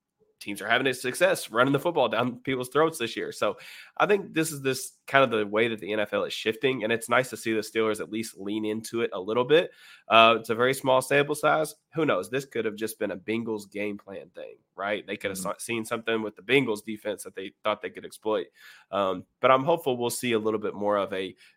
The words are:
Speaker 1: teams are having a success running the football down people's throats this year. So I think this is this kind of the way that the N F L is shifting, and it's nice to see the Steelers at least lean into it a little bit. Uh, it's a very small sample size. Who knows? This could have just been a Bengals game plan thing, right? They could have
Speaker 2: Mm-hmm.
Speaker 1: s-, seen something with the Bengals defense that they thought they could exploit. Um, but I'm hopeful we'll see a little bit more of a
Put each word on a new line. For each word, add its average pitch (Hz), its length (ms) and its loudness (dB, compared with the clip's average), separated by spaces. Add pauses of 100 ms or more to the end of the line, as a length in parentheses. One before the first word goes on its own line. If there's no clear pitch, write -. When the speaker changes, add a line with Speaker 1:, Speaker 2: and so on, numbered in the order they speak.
(380)
Speaker 1:
teams 101 240 -10
are 104 60 -8
having 123 180 2
a 127 80 0
success 156 560 0
running 123 220 4
the 143 60 4
football 151 300 2
down 120 320 0
people's 127 300 -4
throats 160 260 2
this 113 180 -4
year. 85 160 -6
So - 280 -2 (400)
I 160 80 2
think 196 260 0
this 156 200 -2
is 139 100 -12
this 131 300 -4 (140)
kind 139 160 6
of 123 80 4
the 107 160 2
way 110 220 2
that 110 120 -6
the 90 120 -6
N 107 80 0
F 104 140 -2
L 98 100 2
is - 80 -4
shifting, 120 500 0
and 113 100 0
it's 113 180 -2
nice 127 200 2
to 110 60 -10
see 113 160 -4
the 107 80 0
Steelers 107 400 -2
at 85 100 -10
least 113 280 -8
lean 104 260 -4
into 113 380 -4
it - 100 0
a 98 80 -6
little 110 240 0
bit. 151 260 4 (380)
Uh, 113 320 8
it's - 80 -14
a 113 60 0
very 123 180 2
small 131 300 2
sample 143 320 2
size. 151 400 0 (200)
Who 156 120 0
knows? 95 240 0
This 139 160 -4
could 110 180 -4
have 104 100 -4
just 107 240 -6
been 104 120 -2
a 90 80 -6
Bengals 107 520 -6
game 101 280 -6
plan 87 360 -16
thing, 57 220 -16 (200)
right? 95 300 -4
They 98 120 -6
could 98 120 -4
have 92 80 -8
Speaker 2:
Mm-hmm. 95 120 -6
Speaker 1:
s-, - 120 -8
seen 117 220 -4
something 113 380 -2
with 107 140 -8
the - 60 -20
Bengals 117 400 2
defense 104 420 -8
that 95 100 -18
they 98 180 -12 (100)
thought 107 200 -2
they 92 80 -6
could 87 160 -14
exploit. 104 400 -4 (440)
Um, 95 340 -2 (160)
but 127 100 6
I'm 131 140 6
hopeful 151 340 0
we'll 120 100 0
see 120 240 -2
a 110 60 4
little 107 220 -2
bit 101 140 -6
more 104 220 0
of 98 160 -2
a 95 240 -6 (200)